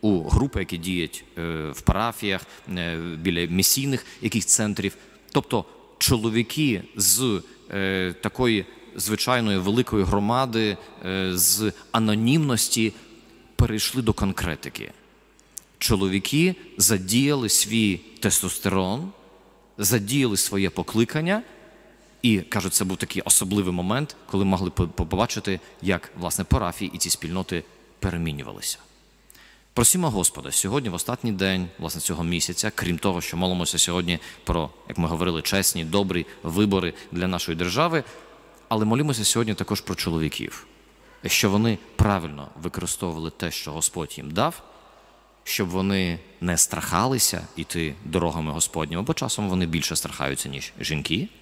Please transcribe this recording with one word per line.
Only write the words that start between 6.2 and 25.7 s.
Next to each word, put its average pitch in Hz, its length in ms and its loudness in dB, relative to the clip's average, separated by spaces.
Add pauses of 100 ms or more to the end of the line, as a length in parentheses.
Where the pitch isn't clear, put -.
з, 107 460 2 (280)
е, 95 500 0
такої 110 460 2 (300)
звичайної 110 640 2
великої 101 460 2
громади, 110 720 2 (300)
е, 95 280 -2
з 98 380 2 (200)
анонімності 113 1000 2 (640)
перейшли 117 460 2
до 110 100 2
конкретики. 76 800 -4 (840)
Чоловіки 101 760 2 (240)
задіяли 113 680 2
свій 104 520 2 (200)
тестостерон, 95 920 0 (680)
задіяли 107 580 2
своє 98 340 0
покликання, 156 720 0 (800)
і, 110 160 4
кажуть, 92 360 -2
це - 100 2
був 92 120 -2
такий - 260 -4
особливий 95 500 2
момент, 98 440 -2 (100)
коли 98 180 0
могли 92 260 2
по-, 87 180 0
по-, 85 180 -4
побачити, 95 540 -2 (220)